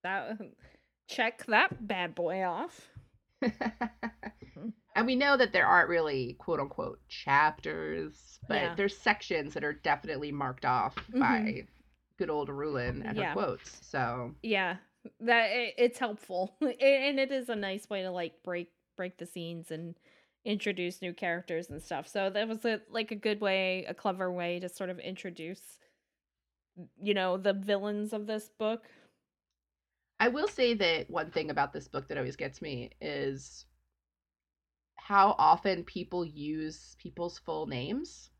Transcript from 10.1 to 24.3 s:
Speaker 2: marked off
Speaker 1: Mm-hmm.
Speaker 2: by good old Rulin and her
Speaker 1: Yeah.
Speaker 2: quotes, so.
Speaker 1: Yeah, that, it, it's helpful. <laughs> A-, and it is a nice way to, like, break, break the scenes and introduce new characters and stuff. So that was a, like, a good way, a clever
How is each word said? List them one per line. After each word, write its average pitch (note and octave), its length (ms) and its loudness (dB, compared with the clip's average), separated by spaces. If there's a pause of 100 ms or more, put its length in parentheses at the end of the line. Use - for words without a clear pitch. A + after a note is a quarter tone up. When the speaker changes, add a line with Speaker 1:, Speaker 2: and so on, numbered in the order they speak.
Speaker 2:
marked C3+ 320 -4
off B2+ 320 2
Speaker 1:
Mm-hmm. B3 240 -4
Speaker 2:
by - 460 2 (500)
good E3+ 140 -2
old D3 180 -2
Rulin C#3 580 -4
and - 100 -4
her G#3 60 -2
Speaker 1:
Yeah. E3 100 -2
Speaker 2:
quotes, - 540 -4
so. B2 560 -4
Speaker 1:
Yeah, F#3+ 360 0 (420)
that, A3+ 320 4
it, A#3+ 260 -2
it's A#3+ 220 4
helpful. G#3 580 -4
<laughs> - 40 -2
A-, C4+ 460 4
and C4+ 120 0
it C4+ 100 2
is B3+ 180 -4
a A#3 60 -2
nice G3+ 340 -4
way G3 140 -4
to, F#3 80 -4
like, F3 320 -6
break, F3 300 -6 (240)
break F3+ 220 -8
the E3+ 80 -10
scenes E3+ 440 -10
and E3 240 -10 (500)
introduce F#3+ 560 -2
new F3 140 -6
characters F3 560 -4
and D3+ 100 -10
stuff. - 280 -6
So G3 220 0
that G#3 180 -2
was A3 160 -6
a, A3+ 160 0 (100)
like, A3+ 220 -4
a G#3+ 40 -6
good G#3+ 240 0
way, F#3+ 460 0
a - 80 -8
clever F#3 380 -2